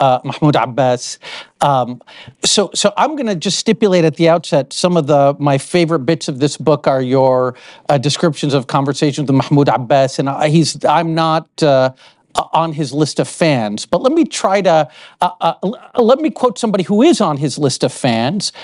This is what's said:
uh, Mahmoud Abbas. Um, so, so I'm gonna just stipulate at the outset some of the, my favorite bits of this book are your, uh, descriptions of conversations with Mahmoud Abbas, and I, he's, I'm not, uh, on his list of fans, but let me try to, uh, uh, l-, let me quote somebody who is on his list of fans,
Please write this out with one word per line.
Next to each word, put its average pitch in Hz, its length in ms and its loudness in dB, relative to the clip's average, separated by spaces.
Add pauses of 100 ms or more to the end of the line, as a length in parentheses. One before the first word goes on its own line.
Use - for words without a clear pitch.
uh, 127 240 2
Mahmoud 147 320 0
Abbas. 123 600 -2 (420)
Um, 127 400 0 (420)
so, - 320 0
so - 220 0
I'm 269 200 0
gonna 226 180 -4
just 170 240 -4
stipulate 190 460 2
at 165 120 0
the 165 140 4
outset 165 420 0
some 180 240 0
of 151 120 0
the, 143 300 4
my 143 200 0
favorite 160 480 -2
bits 165 220 -2
of 135 100 -8
this 143 180 -2
book 139 300 0
are 135 160 2
your, 127 520 2 (360)
uh, 143 80 2
descriptions 147 560 -2
of 127 120 -2
conversations 139 640 -2
with 135 60 2
Mahmoud 143 320 2
Abbas, 131 520 0
and 135 100 -2
I, 143 180 -2
he's, 151 380 2
I'm 160 280 0
not, 160 340 0 (140)
uh, 131 280 4 (640)
on 165 180 0
his 143 220 -6
list 151 260 -2
of 127 80 -2
fans, 113 560 -2
but - 160 -2
let 262 100 2
me 330 140 2
try 202 380 0
to, 160 260 2 (320)
uh, 175 100 0 (120)
uh, 170 100 0 (100)
l-, - 140 -4 (220)
let 247 200 4
me 302 120 -2
quote - 280 -2
somebody 202 240 -2
who 202 200 0
is 330 180 4
on 160 160 0
his 139 220 -4
list - 260 0
of 127 80 -2
fans, 131 720 -2